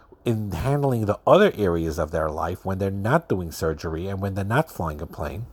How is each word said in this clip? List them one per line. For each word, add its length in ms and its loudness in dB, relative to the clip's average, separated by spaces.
in 280 -2
handling 520 0
the 220 0
other 300 8
areas 420 2
of 120 -2
their 200 0
life 340 -4
when 140 -2
they're 120 0
not 380 0
doing 240 -2
surgery 560 -4
and 140 -6
when 120 -2
they're 100 -4
not 280 0
flying 300 -6
a 40 -8
plane, 460 -8